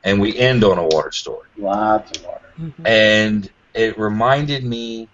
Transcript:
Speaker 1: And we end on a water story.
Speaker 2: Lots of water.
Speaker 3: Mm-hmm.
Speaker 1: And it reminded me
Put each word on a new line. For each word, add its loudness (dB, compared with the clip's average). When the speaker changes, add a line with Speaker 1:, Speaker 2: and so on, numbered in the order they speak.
Speaker 1:
And 2
we 0
end 4
on 4
a -2
water 0
story. -10
Speaker 2:
Lots -2
of -18
water. -14
Speaker 3:
Mm-hmm. -12
Speaker 1:
And 2
it -2
reminded 0
me -8